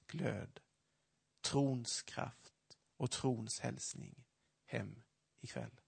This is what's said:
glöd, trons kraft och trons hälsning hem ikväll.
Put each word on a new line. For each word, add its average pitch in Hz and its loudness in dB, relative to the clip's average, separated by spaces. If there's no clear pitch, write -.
glöd, 110 0
trons 135 4
kraft - -6
och 127 2
trons 117 2
hälsning - -6
hem 110 -4
ikväll. - -6